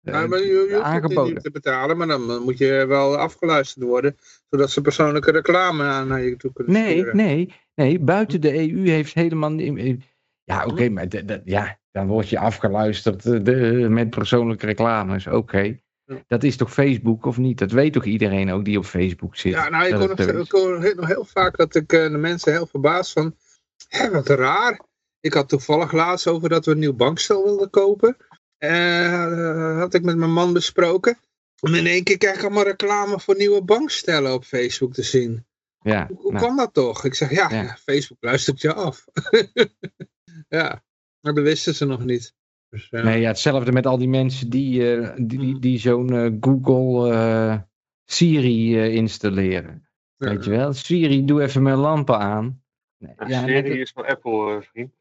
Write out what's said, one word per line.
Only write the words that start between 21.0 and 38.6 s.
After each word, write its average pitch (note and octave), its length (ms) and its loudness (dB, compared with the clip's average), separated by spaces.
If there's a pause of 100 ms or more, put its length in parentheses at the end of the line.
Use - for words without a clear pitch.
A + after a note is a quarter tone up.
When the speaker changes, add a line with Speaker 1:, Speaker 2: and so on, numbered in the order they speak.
Speaker 1:
heel F#3 180 -2
vaak F#3 320 0
dat D#3+ 180 2
ik, D#3 180 2
eh, E3 180 6
de D3+ 80 -4
mensen E3 340 0
heel E3 140 -2
verbaasd D#3 460 -2
van, D#3+ 240 -2 (520)
"Hè, A#3+ 220 -2
wat D3+ 180 -2
raar." D3 520 2 (400)
Ik D#3+ 120 -2
had C#3 160 2
toevallig D3+ 440 0
laatst E3+ 340 0
over E3 220 0
dat D#3+ 180 0
we D#3+ 60 4
een D3+ 60 2
nieuw D3+ 160 0
bankstel E3 500 2
wilden G3 260 0
kopen. G3+ 460 4 (420)
Eh, F3 680 0
eh, E3 540 -2
had F3+ 160 -4
ik F3 80 4
met E3+ 140 0
mijn E3 160 2
man F3 200 2
besproken. F3+ 680 0 (420)
En D#3 140 0
in E3+ 120 2
één F3+ 180 0
keer F#3+ 140 0
krijg G3 180 0
ik F#3+ 60 -8
allemaal G3+ 220 0
reclame G3+ 560 -2
voor G3 160 2
nieuwe G3+ 260 2
bankstellen F3+ 720 0
op B2 120 -4
Facebook B2 500 -4
te B2 80 -6
zien. A#2 420 -2 (340)
Speaker 2:
Ja, G#2 280 -2
Speaker 1:
Hoe, - 160 -12
hoe G3 100 -2
Speaker 2:
nou. G#2 140 0
Speaker 1:
kan B3+ 100 0
dat C4 180 -2
toch? B2 300 0
Ik C3 100 -2
zeg, C#3 160 -2
"Ja, F3+ 200 0
Speaker 2:
Ja. A2 120 -4
Speaker 1:
ja, G#2 140 -10
Facebook C#3 440 -6
luistert C3 400 -2